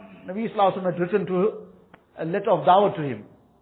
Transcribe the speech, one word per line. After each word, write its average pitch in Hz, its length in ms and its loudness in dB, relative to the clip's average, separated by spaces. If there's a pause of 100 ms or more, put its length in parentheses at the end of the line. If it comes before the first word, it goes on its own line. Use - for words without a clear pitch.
(280)
Nabi 208 260 -6
Sallallahu - 20 -10
Alaihi 202 220 2
Wasallam 185 160 -2
had 165 60 -8
written 180 260 0
to 185 260 0 (680)
a 156 60 -6
letter 196 260 -2
of 156 140 2
da'wah 190 300 6
to 160 60 -8
him 120 240 -8 (360)